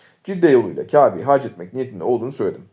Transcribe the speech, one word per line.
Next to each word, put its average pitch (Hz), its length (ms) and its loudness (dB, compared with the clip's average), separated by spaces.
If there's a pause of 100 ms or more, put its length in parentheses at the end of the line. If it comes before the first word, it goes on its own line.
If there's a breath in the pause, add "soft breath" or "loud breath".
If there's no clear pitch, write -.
(240 soft breath)
Cidde 180 240 0
yoluyla 104 380 2
Kabe'yi 117 380 2
hac 131 220 2
etmek 92 280 -16
niyetinde 120 300 -8
olduğunu 120 280 -2
söyledim. 90 300 -6 (100)